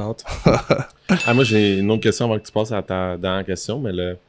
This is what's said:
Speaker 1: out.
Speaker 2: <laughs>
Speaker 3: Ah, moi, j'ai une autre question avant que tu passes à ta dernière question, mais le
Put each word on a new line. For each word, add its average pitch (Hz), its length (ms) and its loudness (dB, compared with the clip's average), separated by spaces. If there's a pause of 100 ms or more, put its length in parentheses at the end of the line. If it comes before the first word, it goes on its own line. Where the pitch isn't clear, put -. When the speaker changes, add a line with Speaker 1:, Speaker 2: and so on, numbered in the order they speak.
Speaker 1:
out. 107 220 -8 (220)
Speaker 2:
<laughs> 120 180 4 (640)
Speaker 3:
Ah, 123 80 2
moi, 131 100 6
j'ai 107 360 4
une 101 100 2
autre 110 140 2
question 117 220 0
avant 113 140 0
que - 60 -12
tu - 60 -18
passes 110 200 -2
à 101 120 -2
ta 92 340 -4
dernière 92 260 -2
question, 98 360 -6
mais 117 120 -4
le 90 240 -4 (140)